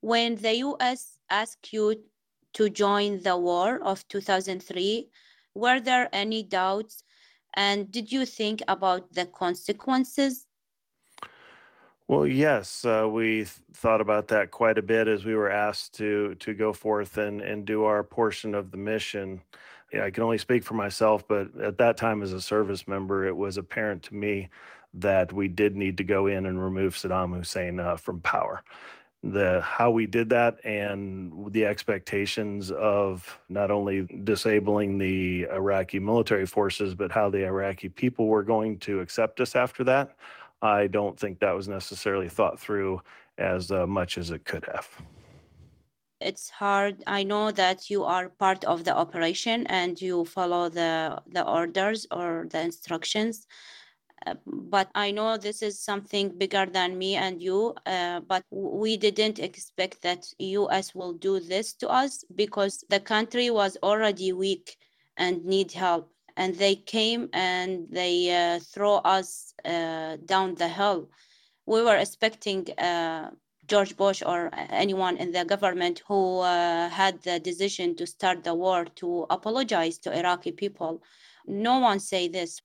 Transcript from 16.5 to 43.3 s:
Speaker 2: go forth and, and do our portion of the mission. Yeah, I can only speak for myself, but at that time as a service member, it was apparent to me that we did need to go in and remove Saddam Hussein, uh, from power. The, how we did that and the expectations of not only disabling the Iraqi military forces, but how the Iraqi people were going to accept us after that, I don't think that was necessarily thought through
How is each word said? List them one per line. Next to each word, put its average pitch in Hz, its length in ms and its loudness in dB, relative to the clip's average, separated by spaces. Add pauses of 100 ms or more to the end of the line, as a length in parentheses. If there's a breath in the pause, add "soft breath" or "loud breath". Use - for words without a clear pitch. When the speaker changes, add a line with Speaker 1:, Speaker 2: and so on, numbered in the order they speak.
Speaker 2:
go 107 180 0
forth 104 460 -2
and, 104 240 -2
and 104 240 -6
do 107 180 0
our 104 200 4
portion 107 500 -2
of 98 180 -4
the 95 60 -10
mission. 101 640 -4 (500 loud breath)
Yeah, 104 140 -2
I 98 60 -4
can 113 120 0
only 113 140 2
speak 120 260 2
for 113 120 -6
myself, 104 520 2
but 98 200 0 (120)
at 104 200 -4
that 117 180 6
time 110 240 0
as 98 100 -4
a 92 80 -6
service 101 480 0
member, 98 380 -2
it 92 100 0
was 95 220 -4
apparent 101 460 -6
to - 120 -14
me 101 340 -4 (440 loud breath)
that 92 400 2
we 98 140 0
did 98 280 2
need 95 220 -2
to 101 60 -2
go 98 240 2
in 95 180 0
and 92 180 -2
remove 95 320 0
Saddam 92 400 -2
Hussein, 90 440 -4
uh, 87 180 0
from 87 240 -8
power. - 420 -2 (600 loud breath)
The, 98 380 2
how - 300 2
we 113 140 2
did 110 240 0
that 120 340 2
and 98 880 -6
the 107 140 2
expectations 101 1040 -4
of 98 680 0 (120)
not 101 220 0
only 101 320 0 (200)
disabling 104 720 2
the 92 540 0
Iraqi 95 480 0
military 107 460 2
forces, 98 500 -2
but 90 160 -4
how 107 180 2
the 98 140 0
Iraqi 95 460 -4
people 123 380 0
were 107 160 4
going 110 360 0
to 98 220 -4
accept 110 400 -2
us 123 140 -2
after 123 280 0
that, 135 320 2 (460 loud breath)
I 104 260 4
don't 101 320 -2
think 95 200 -6
that 95 160 2
was 95 120 -6
necessarily 98 600 -4
thought 92 300 0
through 95 420 -2 (360 loud breath)